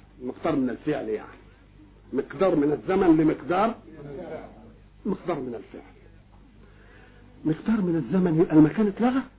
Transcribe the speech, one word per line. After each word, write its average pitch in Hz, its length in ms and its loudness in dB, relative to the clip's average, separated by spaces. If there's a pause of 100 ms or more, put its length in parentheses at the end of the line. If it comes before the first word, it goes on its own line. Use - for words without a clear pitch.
(220)
مقدار 143 340 -4
من 127 140 0
الفعل، 117 380 -6
يعني 107 200 -6 (840)
مقدار 170 440 0
من 147 160 2
الزمن 170 440 4
لمقدار، 165 580 0 (1300)
مقدار 170 340 -4
من 123 140 -8
الفعل. 98 380 -16 (1500)
مقدار 202 360 0
من 175 160 0
الزمن 160 440 2
يبقى 165 160 4
المكان 156 300 6
اتلغى. 247 360 0 (160)